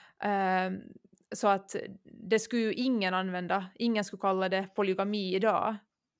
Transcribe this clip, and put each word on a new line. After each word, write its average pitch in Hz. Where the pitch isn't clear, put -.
Ehm, 190
så 214
att 196
det -
skulle 233
ju 220
ingen 233
använda, 185
ingen 226
skulle 196
kalla 190
det 190
polygami 196
idag 202